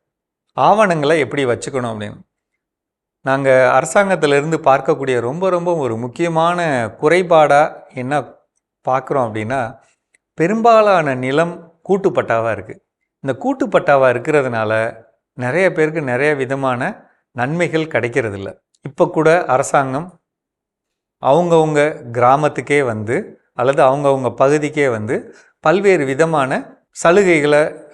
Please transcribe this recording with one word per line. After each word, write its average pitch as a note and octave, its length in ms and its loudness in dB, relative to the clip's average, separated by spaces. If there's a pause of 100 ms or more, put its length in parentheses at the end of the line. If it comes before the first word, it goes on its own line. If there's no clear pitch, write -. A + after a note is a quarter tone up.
(540)
ஆவணங்களை E3 680 2
எப்படி C#3 260 -2
வச்சுக்கணும் A#2+ 460 -4
அப்படின்னு. G#2+ 280 -12 (1040)
நாங்க C3+ 520 2
அரசாங்கத்திலிருந்து D#3 840 0
பார்க்கக்கூடிய C3+ 600 0
ரொம்ப, D#3 300 -4
ரொம்ப F3 260 -2
ஒரு B2 220 -4
முக்கியமான D#3+ 880 -2 (140)
குறைபாடா D#3 720 4 (200)
என்ன C3 280 -4 (680)
பார்க்குறோம் C3 380 -2
அப்படின்னா, A2 520 -6 (540)
பெரும்பாலான G#3 840 2
நிலம் D#3 640 -4 (100)
கூட்டுப்பட்டாவா A#2+ 640 0
இருக்கு. F#2+ 340 -10 (340)
இந்த C3+ 200 -6
கூட்டுப்பட்டாவா E3+ 680 2
இருக்கிறதுனால A#2+ 880 -2 (360)
நிறைய D3+ 380 -2
பேருக்கு D#3+ 300 -2
நிறைய C#3 340 0
விதமான C3+ 720 -6 (220)
நன்மைகள் D#3 540 -4
கிடைக்கிறதில்ல. A2+ 760 -4 (200)
இப்ப D#3+ 280 -2
கூட D#3+ 360 2
அரசாங்கம் C3+ 680 -2 (1120)
அவங்கவங்க D#3 840 2
கிராமத்துக்கே C#3+ 720 2
வந்து A#2+ 580 -6 (120)
அல்லது C#3 300 0
அவங்கவங்க C3+ 540 0
பகுதிக்கே C#3+ 520 0
வந்து A#2 460 -6 (240)
பல்வேறு F3+ 460 2
விதமான D3 720 -2 (260)
சலுகைகளை E3 920 2